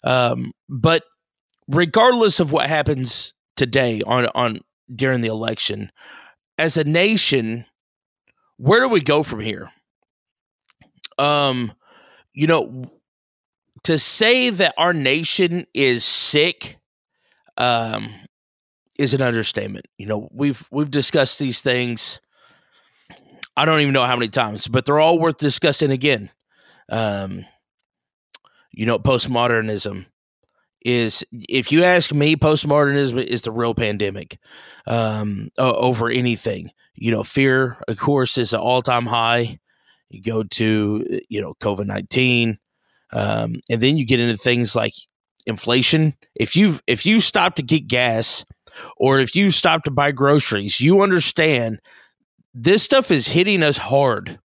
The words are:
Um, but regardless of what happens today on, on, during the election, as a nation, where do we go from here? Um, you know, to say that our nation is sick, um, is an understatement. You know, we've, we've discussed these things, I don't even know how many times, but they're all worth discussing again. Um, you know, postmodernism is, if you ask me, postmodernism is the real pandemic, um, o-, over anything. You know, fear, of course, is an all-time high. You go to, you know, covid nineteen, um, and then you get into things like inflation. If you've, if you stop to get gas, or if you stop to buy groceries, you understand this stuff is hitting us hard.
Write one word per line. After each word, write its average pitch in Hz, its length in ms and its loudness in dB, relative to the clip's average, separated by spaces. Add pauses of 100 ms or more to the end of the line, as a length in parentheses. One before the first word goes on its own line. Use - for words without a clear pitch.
Um, 123 480 0 (160)
but 156 360 0 (640)
regardless 214 720 4
of 147 100 0
what 139 160 2
happens 147 640 -2 (220)
today 120 500 0
on, 120 300 0
on, 117 240 -2 (340)
during 131 280 -2
the 113 80 -2
election, 110 600 -4 (680)
as 160 180 0
a 160 80 0
nation, 147 800 0 (960)
where 190 240 4
do 262 80 0
we 220 100 2
go 147 240 2
from 113 160 -8
here? 107 320 -8 (1500)
Um, 139 540 0 (640)
you 147 120 -2
know, 131 380 0 (1000)
to 160 120 2
say 247 520 4
that 185 280 0
our 175 140 2
nation 165 720 0 (100)
is 123 300 2
sick, - 720 0 (800)
um, 113 540 -2 (880)
is 139 140 0
an 135 80 0
understatement. 110 640 -4 (120)
You 98 100 -14
know, 107 260 -6
we've, 139 380 -4
we've 147 200 -4
discussed 139 480 0
these 131 220 -2
things, 123 580 -4 (1400)
I 135 80 0
don't 156 160 2
even 139 140 2
know 131 100 4
how 123 140 0
many 117 100 -2
times, 107 400 -2
but 127 160 0
they're 147 160 2
all 165 200 4
worth 160 180 0
discussing 147 540 0
again. 127 400 -2 (580)
Um, 98 560 -4 (1300)
you 107 120 -6
know, 117 140 0
postmodernism 113 1080 -2 (800)
is, 117 460 0
if 120 400 -4
you 160 120 6
ask 180 300 4
me, 147 220 4
postmodernism 143 880 2
is 117 180 -4
the 113 100 -6
real 117 220 -2
pandemic, 104 640 -4 (480)
um, 107 720 -4
o-, 127 160 2
over 117 380 0
anything. 113 580 -4 (240)
You 110 160 -4
know, 107 140 0
fear, 131 640 0
of 113 100 -6
course, 139 400 0
is 117 160 0
an 110 60 -2
all-time 123 480 0
high. 117 500 0 (520)
You 98 120 -20
go 110 220 -4
to, 107 840 -2
you 104 140 -8
know, 78 140 -12
covid 101 320 -4
nineteen, 117 720 0 (520)
um, 110 560 -4
and 113 140 -2
then 139 160 4
you 135 80 0
get 120 140 2
into 117 180 0
things 120 380 0
like 110 180 -2 (540)
inflation. 131 680 0 (220)
If - 200 -2
you've, 185 300 2
if 120 180 -2
you 214 160 4
stop 175 360 0
to 151 80 -6
get 151 240 -2
gas, 120 580 0 (500)
or 135 220 2
if 131 180 0
you 196 140 4
stop 165 360 0
to 151 60 -2
buy 143 200 0
groceries, 135 680 0
you 175 220 4
understand 156 800 0 (760)
this 147 300 4
stuff 269 260 2
is 143 200 2
hitting 185 340 2
us 147 140 2
hard. 123 680 0